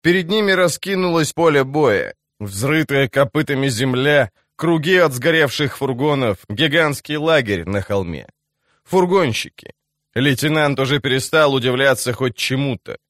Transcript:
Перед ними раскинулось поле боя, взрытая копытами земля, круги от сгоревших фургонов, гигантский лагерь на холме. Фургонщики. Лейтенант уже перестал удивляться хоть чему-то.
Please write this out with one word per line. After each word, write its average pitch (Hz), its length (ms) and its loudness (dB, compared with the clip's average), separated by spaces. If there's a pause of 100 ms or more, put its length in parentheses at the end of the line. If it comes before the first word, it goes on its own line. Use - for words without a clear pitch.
Перед 175 280 0
ними 208 220 0
раскинулось 180 800 0
поле 151 300 2
боя, 127 500 0 (260)
взрытая 139 680 -2
копытами 139 600 0
земля, 127 600 2 (260)
круги 165 420 0
от 160 160 4
сгоревших 147 640 0
фургонов, 131 600 -2 (120)
гигантский 151 680 -2
лагерь 127 480 0
на 98 160 -4
холме. 87 460 -6 (580)
Фургонщики. 180 880 -2 (420)
Лейтенант 143 640 0
уже 135 200 0
перестал 139 540 2
удивляться 127 600 0
хоть 127 220 -4
чему-то. 131 600 -4 (120)